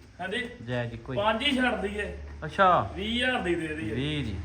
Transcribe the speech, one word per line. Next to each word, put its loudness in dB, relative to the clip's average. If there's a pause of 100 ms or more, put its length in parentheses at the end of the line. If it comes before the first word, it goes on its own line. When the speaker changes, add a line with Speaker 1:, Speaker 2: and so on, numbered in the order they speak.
(200)
Speaker 1:
ਹਾਂਜੀ। -4 (180)
Speaker 2:
ਜਾਇਜ਼ -2
ਇੱਕੋ -10
ਹੀ। -2
Speaker 1:
ਪੰਜ 2
ਹੀ 2
ਛੱਡ 2
ਦਈਏ। -4 (280)
Speaker 2:
ਅੱਛਾ। 6
Speaker 1:
ਵੀਹ -2
ਹਜ਼ਾਰ 2
ਦੀ 2
ਦੇ -2
ਦਈਏ। -4
Speaker 2:
ਵੀਹ -2
ਦੀ। -4